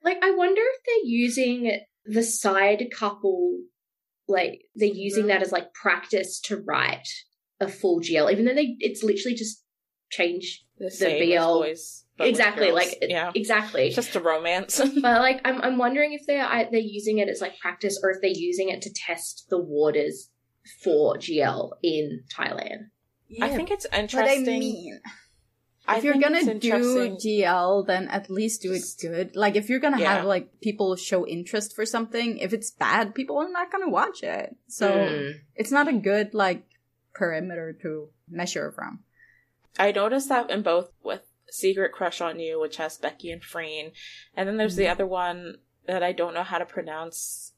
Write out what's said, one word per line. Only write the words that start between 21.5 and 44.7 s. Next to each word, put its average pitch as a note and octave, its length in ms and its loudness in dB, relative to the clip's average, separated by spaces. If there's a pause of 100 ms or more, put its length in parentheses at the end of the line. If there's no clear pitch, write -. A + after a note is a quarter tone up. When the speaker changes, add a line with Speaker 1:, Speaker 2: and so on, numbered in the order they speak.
Speaker 1:
in D#3 480 -2
Thailand. - 580 -6 (520)
Speaker 2:
I B3+ 80 0
Speaker 3:
Yeah, C#4 80 -2
Speaker 2:
think F4 140 -4
it's G4+ 160 -6
Speaker 3:
but - 100 -4
I G3+ 60 2
Speaker 2:
interesting. B3+ 420 2 (160)
Speaker 3:
mean, G#3+ 400 -6 (840)
Speaker 2:
I A3 120 2
Speaker 3:
if A3+ 60 -4
you're C#4+ 100 4
Speaker 2:
think C#4 100 6
Speaker 3:
gonna D4+ 140 4
Speaker 2:
it's E4 80 2
Speaker 3:
do A3+ 60 2
Speaker 2:
interesting. A#3+ 680 2
Speaker 3:
G G#3 240 2
L, F#3 400 4
then F#3+ 240 0
at G3 220 -4
least G#3+ 320 -2
do F#3 100 -4
it F#3 60 -2
Speaker 2:
Just - 220 -10
Speaker 3:
good. E3+ 360 -4
Like, G3+ 200 2
if G#3 120 -2
you're B3+ 120 0
gonna C#4 180 2
Speaker 2:
Yeah. G3 180 4
Speaker 3:
have, F3+ 80 -2
like, F#3+ 360 -2
people G#3 360 0
show F#3 300 0
interest F3 480 -6
for G#3+ 100 -2
something, A3+ 540 -4
if F#3 140 -4
it's G#3+ 180 -4
bad, G#3 440 0
people C4+ 240 -4
are E4 120 -2
not F4+ 220 -4
gonna F#4+ 180 -2
watch A3+ 320 0
it. - 320 -6 (140)
So G3+ 240 0
Speaker 1:
Mm. D3+ 400 0 (240)
Speaker 3:
it's G#3+ 160 -4
not C#4+ 160 4
a E4 40 2
good, G#3 400 2
like, F#3+ 300 0 (520)
perimeter E3+ 580 -4 (100)
to D#3 260 -8 (220)
measure E3+ 420 -6
from. - 280 -10 (800)
Speaker 2:
I G3+ 140 4
noticed A3+ 360 0
that B3 220 0
in G#3 120 -4
both F3 280 0 (120)
with - 200 -8 (280)
Secret F#3+ 420 -2
Crush - 280 -4
on E3 200 -6
You, D#3+ 200 -4
which D#3 160 -6
has D#3+ 220 -8
Becky - 320 -8
and E3+ 120 -14
Freen, D#3 500 -10 (440)
and F#3+ 120 -2
then G#3 80 -4
there's G#3 200 0